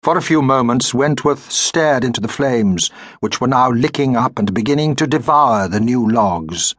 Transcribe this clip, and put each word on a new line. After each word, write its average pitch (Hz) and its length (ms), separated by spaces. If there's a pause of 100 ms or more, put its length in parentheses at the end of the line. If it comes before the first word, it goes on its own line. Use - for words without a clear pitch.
For 165 140
a 160 120
few 156 120
moments, 123 540
Wentworth 143 560
stared 151 520
into 117 180
the 110 160
flames, 113 520 (300)
which - 200
were 127 200
now 127 100
licking 131 480
up 120 220
and 101 120
beginning 143 440
to 156 100
devour 143 600
the 98 120
new 120 300
logs. 87 680